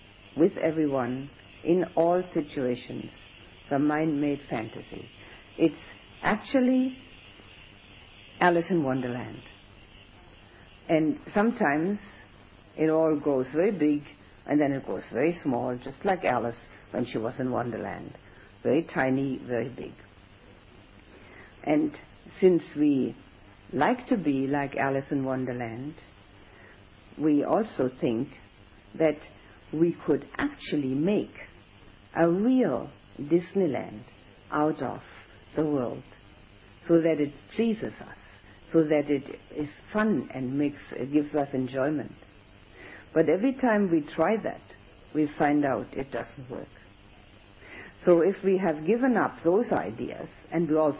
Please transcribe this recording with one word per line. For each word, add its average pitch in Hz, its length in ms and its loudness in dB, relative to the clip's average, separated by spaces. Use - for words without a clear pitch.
with 175 220 4
everyone, 139 720 0
in 175 220 2
all 170 260 4
situations, 127 760 -4
the 143 100 0
mind-made 147 720 0
fantasy. - 600 -8
It's 156 240 2
actually 254 760 2
Alice 170 280 4
in 170 140 4
Wonderland. 127 580 -4
And 156 320 2
sometimes 202 680 2
it 156 120 2
all 160 260 4
goes 139 380 0
very 180 180 2
big, 147 320 2
and 147 160 2
then 139 100 2
it 135 140 -4
goes 98 160 -6
very 143 300 2
small, 123 360 -2
just 123 260 -14
like 190 220 0
Alice 117 320 0
when 113 140 -2
she - 120 -6
was 113 220 -4
in 127 120 -2
Wonderland. 101 640 -6
Very 131 220 2
tiny, 135 540 -2
very 120 320 -4
big. - 240 -12
And 151 280 2
since 180 220 6
we 139 400 2
like 190 360 0
to 247 80 2
be 139 280 0
like 139 300 -2
Alice 139 340 0
in 143 140 0
Wonderland, 131 720 -4
we 147 260 2
also 175 460 0
think 127 300 -2
that 151 240 2
we 165 200 2
could - 220 0
actually 143 560 -4
make 170 400 0
a 170 140 4
real 202 640 2
Disneyland 147 800 0
out 151 320 0
of 104 180 -6
the 151 100 2
world, 131 380 -2
so 165 140 6
that 160 180 2
it 143 140 0
pleases 214 440 0
us, - 180 -18
so 165 120 6
that 147 260 2
it 139 300 -2
is 147 140 -6
fun 214 420 0
and 131 240 -4
makes, 147 240 -2
it 139 200 -8
gives 147 220 0
us 143 200 0
enjoyment. 131 600 -2
But 160 160 4
every 202 240 2
time 208 360 2
we 165 120 4
try 170 360 0
that, - 240 -6
we 151 140 2
find 147 260 4
out 123 280 -2
it - 180 -8
doesn't 120 380 -10
work. - 180 -10
So 170 160 8
if 190 220 0
we 190 140 4
have 160 280 -2
given 233 320 2
up 147 260 -2
those 196 280 2
ideas, 120 560 -6
and 165 180 0
we 151 60 2
all 156 240 4